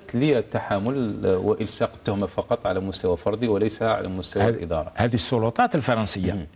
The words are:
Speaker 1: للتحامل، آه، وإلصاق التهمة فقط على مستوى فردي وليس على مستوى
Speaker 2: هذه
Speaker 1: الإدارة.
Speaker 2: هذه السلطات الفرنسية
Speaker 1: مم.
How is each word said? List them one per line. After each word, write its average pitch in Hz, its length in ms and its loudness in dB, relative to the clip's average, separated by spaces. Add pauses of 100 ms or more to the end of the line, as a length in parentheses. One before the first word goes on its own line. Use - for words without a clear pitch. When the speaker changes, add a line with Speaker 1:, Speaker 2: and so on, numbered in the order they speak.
(140)
Speaker 1:
للتحامل، 117 1120 0
آه، 95 120 4
وإلصاق 104 580 0
التهمة 101 320 -2
فقط - 400 -2
على 92 120 0
مستوى 92 380 0
فردي 107 300 -2
وليس 107 340 0
على 110 260 0
مستوى 92 360 -2
Speaker 2:
هذه 113 60 4
Speaker 1:
الإدارة. 82 460 -2
Speaker 2:
هذه 117 180 2
السلطات 120 600 2
الفرنسية 110 580 0
Speaker 1:
مم. 85 220 -6